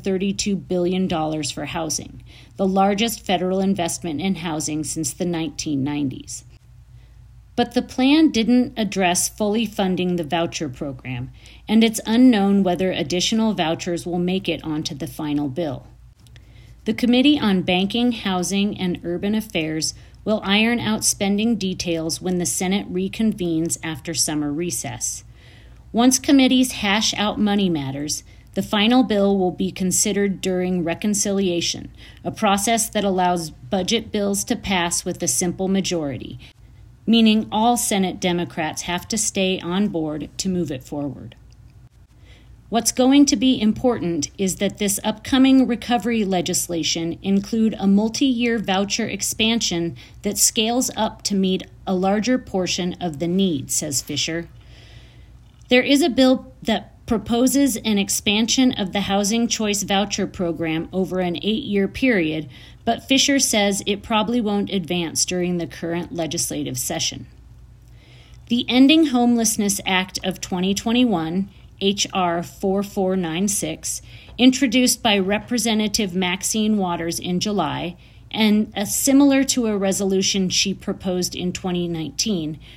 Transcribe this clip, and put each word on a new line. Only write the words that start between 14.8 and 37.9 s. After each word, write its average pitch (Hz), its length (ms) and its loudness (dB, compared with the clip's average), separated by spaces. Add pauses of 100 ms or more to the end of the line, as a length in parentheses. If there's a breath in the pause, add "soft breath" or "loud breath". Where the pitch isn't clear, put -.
the 147 140 -8
final 147 400 -4
bill. 135 400 -6 (960 soft breath)
The 220 80 0
Committee 254 440 4
on 190 260 2
Banking, 196 500 0
Housing, 196 640 -2
and 180 240 -2
Urban 175 320 -2
Affairs 160 580 -4 (300 loud breath)
will 214 200 0
iron 220 360 2
out 214 240 -2
spending 208 520 0
details 170 640 -4
when 180 160 -2
the 175 80 0
Senate 185 460 -2
reconvenes 180 920 -2
after 160 300 -8
summer 151 380 -2
recess. 147 720 -6 (680 soft breath)
Once 247 280 4
committees 262 540 4
hash 214 420 0
out - 240 -2
money 202 300 2
matters, 147 540 -4 (300 soft breath)
the 196 80 -2
final 220 420 4
bill 196 340 2
will 180 140 2
be 190 200 -2
considered 190 680 0
during 185 440 0
reconciliation, 190 1040 -2 (340 loud breath)
a 170 80 -4
process 220 580 2
that 208 140 -2
allows 180 460 0
budget 196 600 -2
bills 202 320 -2
to 240 120 -2
pass 175 480 -2
with 175 180 -6
a 175 60 -4
simple 185 400 0
majority, 160 720 -2 (680 loud breath)
meaning 220 460 6
all 233 240 4
Senate 196 440 0